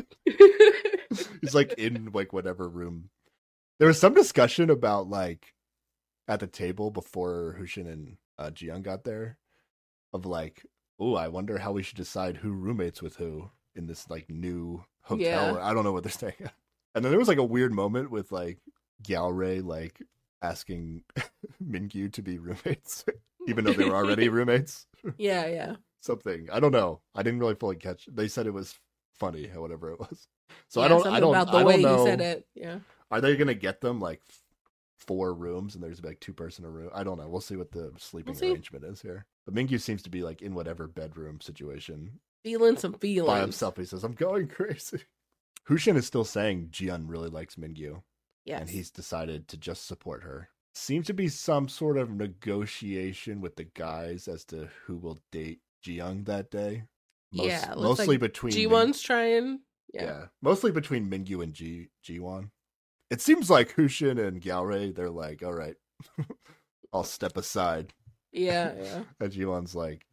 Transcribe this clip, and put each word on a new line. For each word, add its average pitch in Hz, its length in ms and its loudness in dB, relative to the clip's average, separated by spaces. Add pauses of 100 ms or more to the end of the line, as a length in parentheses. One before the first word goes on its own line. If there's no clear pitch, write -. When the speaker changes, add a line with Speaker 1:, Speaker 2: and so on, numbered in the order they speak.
(260)
Speaker 1:
<laughs> - 1120 10
Speaker 2:
He's, 139 140 -2
like, 139 200 6
in, 113 380 -2
like, 98 200 -2
whatever 92 360 -4
room. 87 420 -10 (680)
There 151 100 10
was 160 120 8
some 202 140 10
discussion 165 560 8
about, 104 380 4
like, 92 460 -6 (760)
at 107 120 -2
the 101 60 -6
table 95 440 -4
before 87 680 -6
Hushin 90 300 -10
and, 78 260 -14 (220)
uh, 76 120 -10
Ji-young 85 320 -12
got 95 220 -10
there 113 340 -10 (760)
of, 92 140 -8
like, 82 380 -8 (380)
"Ooh, 117 120 0
I 82 140 -2
wonder 95 300 -6
how 101 140 -6
we 101 100 -4
should - 160 -14
decide 92 400 -6
who 104 140 -6
roommates 95 500 -6
with 82 140 -12
who 82 340 -10 (260)
in 85 100 -10
this, 82 240 -14
like, 80 200 -12
new 87 540 -8 (180)
hotel." 113 180 -4
Speaker 1:
Yeah. 170 340 0
Speaker 2:
Or, 90 60 -4
I 104 140 -2
don't 110 100 2
know 101 80 2
what 90 100 -4
they're 101 100 -8
staying 104 280 -8
at. 196 140 -14 (400)
And 113 100 0
then 131 80 2
there 175 60 6
was, 240 100 4
like, 165 100 4
a 131 60 4
weird 123 280 2
moment 107 380 -2
with, 107 220 -6
like, 87 260 -6 (480)
Gao 90 240 0
Rui, 92 300 -2
like, 85 400 -8 (420)
asking 85 640 -8 (120)
<laughs> - 460 -12
Mingyu 101 500 -6
to 110 100 -10
be 92 160 -8
roommates, - 680 -8 (220)
<laughs> - 220 -10
even 107 160 0
though 101 80 4
they 98 160 2
were 95 80 2
already 104 320 2
Speaker 1:
<laughs> - 20 2
Speaker 2:
roommates. 120 560 2 (320)
Speaker 1:
Yeah, 185 280 0
yeah. 165 300 -6 (260)
Speaker 2:
Something. 85 500 -6
I 110 80 0
don't 143 120 6
know. 104 280 2 (140)
I 98 80 -2
didn't 117 180 0
really 113 140 2
fully 101 220 -2
catch. 90 360 -12
They 107 160 0
said 110 180 -4
it 107 60 -2
was 98 260 -10 (360)
funny, 82 400 -6
or 87 60 -10
whatever 82 300 -10
it 85 100 -12
was. - 280 -16 (400)
So - 120 0
I 123 40 6
Speaker 1:
Yeah, 143 40 6
Speaker 2:
don't, 170 140 10
Speaker 1:
something - 140 0
Speaker 2:
I 120 40 6
don't, 165 140 8
Speaker 1:
about - 160 4
the - 80 6
Speaker 2:
I - 40 8
don't - 40 8
Speaker 1:
way 190 120 10
Speaker 2:
know. 135 260 8
Speaker 1:
he 120 60 8
said - 100 2
it. 170 340 -4
Yeah. 170 240 -12 (320)
Speaker 2:
Are 110 100 0
they 139 160 6
gonna 139 180 2
get 95 260 -4
them, 123 200 -4
like, 85 280 -6
f-, - 140 -20 (560)
four 92 360 -4
rooms 90 400 -8
and 87 80 -14
there's, 85 220 -14
like, 78 160 -14
two 90 140 -16
person 85 300 -14
a 80 60 -14
room? 82 240 -14
I 98 100 -6
don't 95 140 -6
know. 76 100 -12
We'll 90 120 -6
see 98 160 -10
what 90 160 -10
the 82 260 -10
sleeping 82 360 -14
Speaker 1:
We'll - 60 -14
see. 370 120 0
Speaker 2:
arrangement 69 320 -10
is 98 180 -14
here. 98 220 -14 (220)
But 95 80 -8
Mingyu 127 260 0
seems 107 220 -6
to 90 80 -18
be, 90 120 -6
like, 82 200 -10
in 98 120 -10
whatever 82 320 -8
bedroom 78 540 -14
situation 76 800 -14 (240)
Speaker 1:
Feeling 226 320 6
some 202 180 -6
feelings. 190 380 0
Speaker 2:
by 104 80 4
himself. 98 380 -4
He 92 80 -8
says, 92 180 -8
"I'm 117 100 -6
going 185 340 0
<laughs> - 0 -
crazy." - 540 -8 (640)
Hushin 156 280 4
is 120 100 2
still 117 180 0
saying 101 480 -2
Ji-young 90 340 -6
really 82 240 -8
likes 80 260 -12
Mingyu. 78 460 -12 (420)
Speaker 1:
Yes. 139 160 -8
Speaker 2:
And 80 100 -10
he's 92 200 -10
decided 80 580 -8
to - 80 -16
just 85 300 -12
support 82 380 -14
her. 78 260 -16 (240)
Seems 156 320 -4
to 208 80 -6
be 185 140 0
some 143 400 -2
sort 151 280 -2
of 123 140 -2
negotiation 101 1300 -6
with 90 160 -10
the 82 80 -12
guys 85 640 -10
as 82 180 -12
to 78 220 -12 (160)
who 87 140 -10
will 82 200 -12 (140)
date 80 280 -10 (220)
Ji-young 90 420 -8
that 101 260 -6
day. 104 340 -6 (480)
Most-, 185 140 -2
Speaker 1:
Yeah, 175 260 -4
it - 60 -8
looks 123 220 2
Speaker 2:
mostly 175 160 4
Speaker 1:
like 120 40 -6
Speaker 2:
between 117 320 -4
Speaker 1:
Ji-won's 226 440 4
Speaker 2:
Ming-, - 100 -8
Speaker 1:
trying. 240 540 0 (320)
Yeah. - 120 -10
Speaker 2:
yeah, 78 200 -10 (180)
mostly 190 300 4
between 143 380 -2
Mingyu 95 320 -6
and 82 120 -8
Ji-, 85 340 -12 (140)
Ji-won. 92 480 -12 (600)
It - 100 -4
seems 302 280 4
like 135 280 8
Hushin 139 500 2
and 92 160 -6
Gao 90 220 -2
Rui, 101 280 -2
they're 87 180 -6
like, 78 340 -10
"All 87 80 -6
right, 80 240 -8 (420)
<laughs> - 720 -14
I'll 90 120 -2
step - 320 -8
aside." 85 560 -2 (400)
Speaker 1:
Yeah, 175 480 -2
yeah. 98 300 -8
Speaker 2:
<laughs> - 100 -20
And 101 120 -4
Ji-won's 92 420 -4
like, 80 380 -8